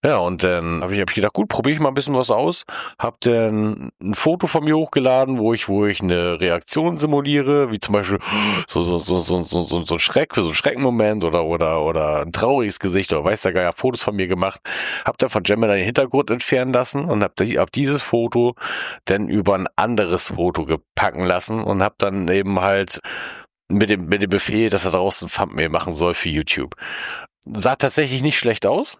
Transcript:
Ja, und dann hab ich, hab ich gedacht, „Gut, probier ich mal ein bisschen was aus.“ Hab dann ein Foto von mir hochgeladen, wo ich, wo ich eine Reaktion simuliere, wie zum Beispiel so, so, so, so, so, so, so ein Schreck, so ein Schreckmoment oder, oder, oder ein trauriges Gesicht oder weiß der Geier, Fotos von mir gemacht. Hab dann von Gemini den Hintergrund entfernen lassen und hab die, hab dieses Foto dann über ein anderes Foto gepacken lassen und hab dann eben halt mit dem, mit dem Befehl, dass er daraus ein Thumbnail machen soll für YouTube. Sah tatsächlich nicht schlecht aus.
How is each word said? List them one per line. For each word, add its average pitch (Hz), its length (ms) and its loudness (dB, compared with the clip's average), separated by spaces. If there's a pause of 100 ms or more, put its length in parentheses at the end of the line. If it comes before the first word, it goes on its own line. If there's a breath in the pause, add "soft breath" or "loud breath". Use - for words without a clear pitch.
Ja, 139 140 4
und 90 260 0
dann 85 400 0
hab 90 80 -4
ich, 101 80 0
hab 92 100 0
ich - 60 -4
gedacht, 104 160 2
„Gut, - 160 -2
probier 131 240 0
ich 151 80 -2
mal 147 80 2
ein 135 60 -2
bisschen 143 200 -2
was 127 160 0
aus.“ 123 320 0 (380 loud breath)
Hab - 200 -4
dann 107 680 0 (100)
ein 101 140 -4
Foto 175 320 0
von 160 160 0
mir 156 160 2
hochgeladen, 131 600 2
wo 113 160 4
ich, - 140 -6
wo 101 180 2
ich 101 140 -2
eine 87 400 0
Reaktion 147 580 0
simuliere, 143 760 2
wie 104 80 -4
zum - 140 -2
Beispiel 101 260 2 (480 loud breath)
so, 87 120 0
so, 87 180 0
so, 85 200 0
so, 87 240 0
so, 82 200 -2
so, 85 200 -2
so 82 140 -2
ein - 20 -4
Schreck, - 380 0
so 101 140 2
ein 78 40 -6
Schreckmoment 110 720 2
oder, 82 200 2
oder, 80 380 0
oder 76 400 0
ein 82 80 -8
trauriges 117 480 0
Gesicht 95 340 0
oder 76 120 0
weiß 101 180 0
der 95 100 0
Geier, 87 200 0
Fotos 127 320 -2
von 107 100 -2
mir 95 140 -2
gemacht. 95 320 -2 (440 loud breath)
Hab - 140 -2
dann 131 120 2
von 104 120 0
Gemini 104 320 2
den 95 100 0
Hintergrund 131 460 2
entfernen 127 420 0
lassen 135 340 0
und 107 180 2
hab 92 100 -4
die, 107 240 0
hab 95 140 0
dieses 139 280 0
Foto 120 540 2 (500 loud breath)
dann 101 240 0
über 101 280 2
ein 92 180 -2
anderes 101 540 0
Foto 85 360 -2
gepacken 78 600 -2
lassen 92 360 0
und 101 220 0
hab 101 160 -2
dann 98 300 -2
eben 95 320 0
halt 98 400 0 (680 loud breath)
mit 101 220 2
dem, 95 160 0
mit 98 160 2
dem 101 80 0
Befehl, 107 400 2
dass 101 140 0
er 92 80 0
daraus 92 300 0
ein 85 60 -8
Thumbnail 82 420 -2
machen 82 260 -2
soll 85 180 0
für - 140 -4
YouTube. 76 480 -4 (760 loud breath)
Sah 104 220 2
tatsächlich 135 480 0
nicht 147 160 0
schlecht 113 260 0
aus. 143 360 0